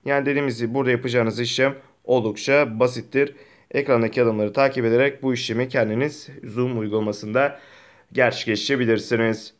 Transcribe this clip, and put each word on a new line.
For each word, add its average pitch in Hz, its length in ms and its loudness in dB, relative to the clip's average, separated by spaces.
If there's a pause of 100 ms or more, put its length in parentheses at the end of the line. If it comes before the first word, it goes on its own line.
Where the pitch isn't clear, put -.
Yani 143 200 0
dediğimiz 135 360 -2
gibi 117 120 -2
burada 131 180 0
yapacağınız 120 480 0
işlem 131 360 0 (280)
oldukça 113 760 2
basittir. 123 560 0 (360)
Ekrandaki 123 520 2
adımları 107 300 0
takip 135 320 2
ederek 135 380 2
bu 131 100 0
işlemi 120 360 -4
kendiniz 127 600 -2 (140)
Zoom 123 360 -2
uygulamasında 107 800 -2 (520)
gerçekleştirebilirsiniz. 113 1500 0